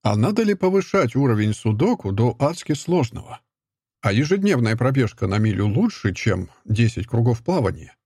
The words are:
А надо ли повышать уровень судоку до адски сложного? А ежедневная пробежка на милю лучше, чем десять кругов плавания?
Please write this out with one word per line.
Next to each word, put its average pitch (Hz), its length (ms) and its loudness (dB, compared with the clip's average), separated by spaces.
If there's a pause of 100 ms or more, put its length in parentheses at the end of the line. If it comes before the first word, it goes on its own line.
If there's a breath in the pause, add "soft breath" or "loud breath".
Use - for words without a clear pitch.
А 107 60 2
надо 208 300 0
ли 202 100 2
повышать 185 600 0
уровень 107 360 2
судоку 110 600 0
до 117 260 0
адски 156 360 -2
сложного? - 640 -4 (640)
А 101 100 0
ежедневная 147 640 2
пробежка 127 500 0
на 98 120 0
милю 104 280 0
лучше, 110 480 0
чем 92 340 -2 (160)
десять 113 440 0
кругов 117 340 0
плавания? 104 640 -2